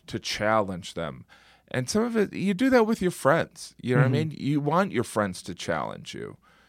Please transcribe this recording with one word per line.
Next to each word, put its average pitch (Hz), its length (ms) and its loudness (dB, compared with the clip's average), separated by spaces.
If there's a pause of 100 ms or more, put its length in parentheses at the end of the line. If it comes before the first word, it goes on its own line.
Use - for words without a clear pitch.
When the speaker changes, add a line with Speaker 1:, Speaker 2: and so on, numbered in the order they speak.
Speaker 1:
to 110 120 -6
challenge 104 760 0
them. 78 300 -8 (480)
And 127 180 -4
some 208 140 2
of 233 140 -2
it, 202 160 0
you 180 200 0
do 247 180 2
that 240 140 6
with 220 160 0
your 180 100 2
friends. - 680 0
You 123 140 0
know 123 80 6
Speaker 2:
Mm-hmm. 123 80 4
Speaker 1:
what 143 80 2
I 156 60 0
mean? 156 120 -6
You 143 220 0
want 160 320 2
your 117 140 0
friends 101 380 -2
to 90 120 -8
challenge 62 580 -6
you. 50 220 -10 (340)